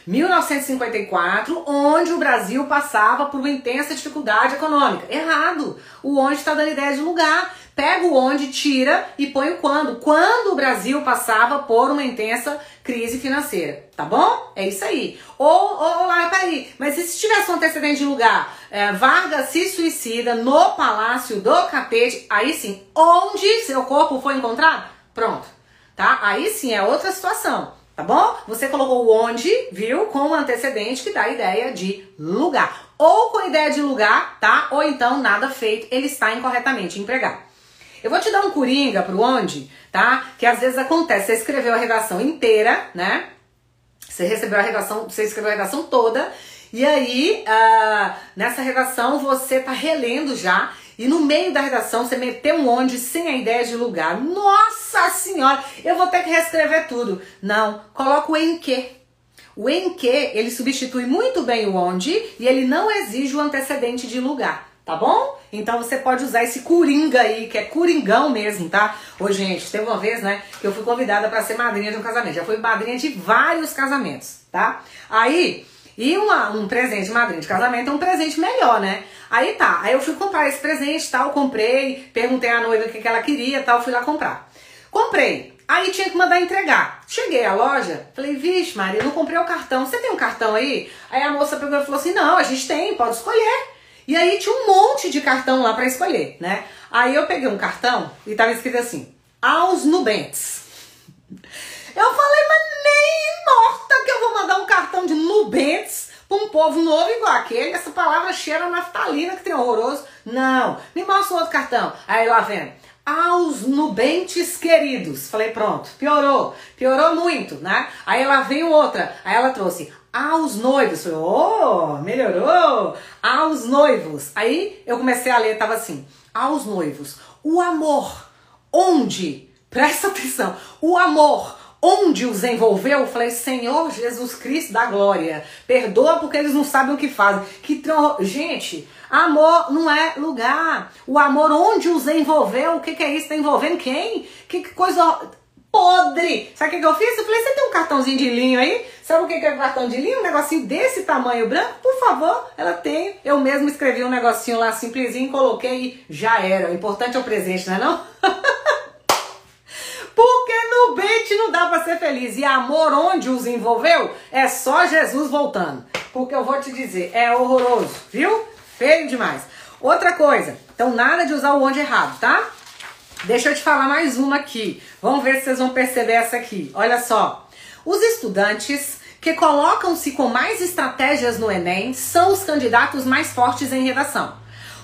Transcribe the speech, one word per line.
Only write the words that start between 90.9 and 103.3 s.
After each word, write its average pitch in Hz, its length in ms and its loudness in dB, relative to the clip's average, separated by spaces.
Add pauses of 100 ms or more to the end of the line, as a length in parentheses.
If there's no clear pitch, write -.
Aí 262 140 -2
a 294 80 0
moça 294 240 -2
pegou 285 240 -2
e 285 60 -2
falou 285 140 -4
assim: 359 140 -2
não, 359 240 4
a 311 60 4
gente 262 240 -4
tem, 359 280 -2
pode 240 200 0
escolher. 453 640 0 (300)
E 285 80 -2
aí 370 240 4
tinha 453 160 0
um 480 120 -4
monte 392 420 6
de 285 100 -2
cartão 262 420 0
lá 226 120 2
pra 240 120 -2
escolher, 262 540 -2
né? 185 240 -6 (260)
Aí 247 240 2
eu 302 140 2
peguei 277 220 -2
um 202 80 -2
cartão 202 520 -2 (160)
e 214 100 -8
tava 226 180 2
escrito 247 240 -4
assim: 202 360 -6 (280)
Aos 320 420 2
nubentes. 262 800 0 (680)
Eu - 840 -2
falei, 571 340 4
mas 622 120 6 (260)
nem 622 600 2